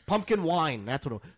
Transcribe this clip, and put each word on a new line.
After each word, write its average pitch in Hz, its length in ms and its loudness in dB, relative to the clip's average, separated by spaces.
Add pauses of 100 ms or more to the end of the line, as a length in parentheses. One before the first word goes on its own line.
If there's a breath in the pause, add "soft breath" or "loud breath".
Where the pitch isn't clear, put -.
pumpkin 202 380 2
wine. 160 400 2
That's 131 220 -4
what 117 100 -4
it 107 60 -12
was. - 160 -20